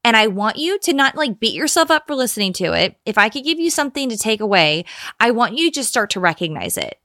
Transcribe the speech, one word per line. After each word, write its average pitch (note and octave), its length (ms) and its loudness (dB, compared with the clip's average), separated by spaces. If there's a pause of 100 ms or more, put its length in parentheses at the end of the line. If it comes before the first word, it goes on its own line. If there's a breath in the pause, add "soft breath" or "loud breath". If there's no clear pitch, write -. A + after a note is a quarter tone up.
And A3+ 140 4
I A3 120 6
want G3+ 280 -2
you F4+ 240 -2
to E4+ 140 0
not, C4+ 240 2
like, C4 240 -2
beat A3 120 -2
yourself D#4+ 380 0
up D#4 160 2
for D4 80 -4
listening G#3+ 380 -2
to E3+ 180 -2
it. E3+ 240 0 (100)
If - 120 0
I G#3 100 6
could C4 160 -6
give D#4+ 160 -2
you E4 100 0
something C#4+ 380 -2
to A3 100 -4
take A3 220 -2
away, F3 460 2 (340 loud breath)
I A#3 120 4
want A3+ 260 0
you E4 120 2
to - 60 -4
just C4+ 140 -4
start A3 220 -2
to F#3+ 100 -4
recognize D#3 560 -2
it - 280 -8